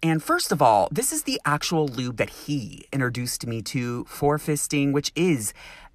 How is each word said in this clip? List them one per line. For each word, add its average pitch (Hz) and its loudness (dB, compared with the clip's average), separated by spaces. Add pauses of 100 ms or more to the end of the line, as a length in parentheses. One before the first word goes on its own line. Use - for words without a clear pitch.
And 160 2
first 339 0
of 147 2
all, 107 6
this 240 -2
is 311 -2
the 269 -2
actual 151 0
lube 123 -4
that 104 0
he - -8
introduced 123 -2
me 113 -4
to 120 -4
for 147 0
fisting, 147 0
which 143 0
is 151 2 (420)